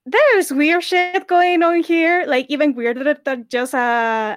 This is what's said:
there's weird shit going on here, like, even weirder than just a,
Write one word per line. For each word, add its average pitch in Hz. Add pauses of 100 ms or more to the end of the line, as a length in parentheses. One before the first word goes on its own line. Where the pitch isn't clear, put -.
there's 427
weird 311
shit 359
going 359
on 339
here, 339
like, 262
even 285
weirder 247 (100)
than 247
just 254
a, 226